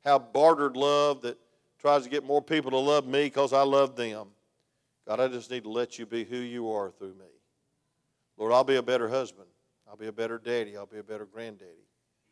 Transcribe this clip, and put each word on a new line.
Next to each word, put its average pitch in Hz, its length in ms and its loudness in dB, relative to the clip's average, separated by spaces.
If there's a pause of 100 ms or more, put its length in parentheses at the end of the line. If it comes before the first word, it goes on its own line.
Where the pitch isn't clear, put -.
have 139 320 2
bartered 143 460 4
love 143 420 2
that 120 180 -8 (400)
tries 143 260 4
to 123 40 -14
get 139 160 -4
more 139 160 2
people 151 300 -2
to 131 80 2
love 143 280 2
me 139 220 0
'cause 135 240 0
I 135 100 4
love 139 340 2
them. 110 380 -8 (680)
God, 110 160 -4
I 131 80 2
just 120 220 -8
need 123 140 -8
to 107 60 -12
let 120 280 -6
you 117 80 -12
be 113 180 -6
who 120 140 -10
you 120 320 -8
are 101 200 -6
through 95 240 -18
me. 95 120 -20 (1120)
Lord, 110 120 -2
I'll 127 140 6
be 135 120 2
a 127 60 0
better 120 280 -2
husband. 110 420 -8 (340)
I'll 107 100 -20
be 110 100 -14
a 110 60 -12
better 113 260 -8
daddy. 110 380 -6
I'll 101 100 -16
be 107 120 -18
a 104 60 -14
better 107 220 -14
granddaddy. 98 600 -18 (460)